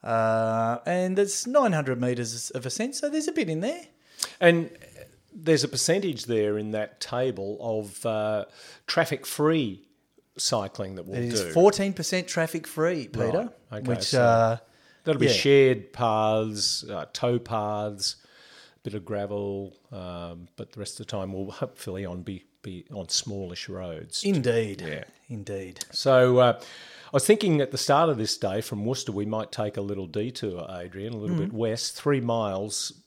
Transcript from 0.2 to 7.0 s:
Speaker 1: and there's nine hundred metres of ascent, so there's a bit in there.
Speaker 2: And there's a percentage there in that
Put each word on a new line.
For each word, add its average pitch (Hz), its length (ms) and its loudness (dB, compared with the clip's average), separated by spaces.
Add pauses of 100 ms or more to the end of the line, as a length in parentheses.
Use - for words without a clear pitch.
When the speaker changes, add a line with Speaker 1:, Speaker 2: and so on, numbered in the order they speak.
Speaker 1:
and 185 320 0
there's 202 280 0
nine 247 280 4
hundred 131 260 0
metres 120 520 -2
of 127 140 -6
ascent, 233 300 -4
so 294 140 -2
there's 302 180 -2
a 359 60 -4
bit 277 160 -2
in 160 100 -2
there. 311 240 -4 (560)
Speaker 2:
And 170 300 6 (640)
there's 156 300 4
a - 20 -2
percentage 165 560 0
there 107 340 2
in 107 140 -4
that 107 300 -4